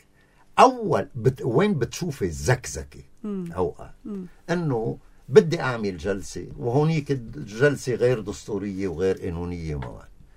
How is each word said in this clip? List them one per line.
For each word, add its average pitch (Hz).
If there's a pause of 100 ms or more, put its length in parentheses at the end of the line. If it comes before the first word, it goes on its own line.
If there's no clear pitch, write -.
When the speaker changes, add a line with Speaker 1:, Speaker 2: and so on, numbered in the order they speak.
(600)
Speaker 1:
أول 214
بت-، 131
وين 165
بتشوفي 135
الزكزكة؟ 73 (240)
Speaker 2:
مم. 196
Speaker 1:
أوقات - (100)
Speaker 2:
مم. 202 (240)
Speaker 1:
إنه 139 (320)
بدي 160
أعمل 113
جلسة، 95 (100)
وهونيك 147
الجلسة 117
غير 117
دستورية 98
وغير 92
قانونية، 87
ما 64
بعرف. 50 (280)